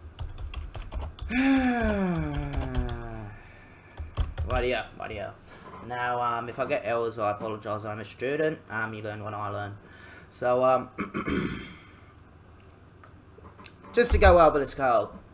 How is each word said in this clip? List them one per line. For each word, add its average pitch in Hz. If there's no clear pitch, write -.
<sighs> 147
Rightio, 123
rightio. 104
Now, 123
um, 120
if 117
I 131
get 135
errors, 117
I 104
apologise. 107
I'm 107
a 107
student. 156
Um, 110
you 107
learn 107
when 104
I 104
learn. 101
So, 123
um, 127
<clears throat> -
just -
to -
go 185
over 156
this 135
code. 117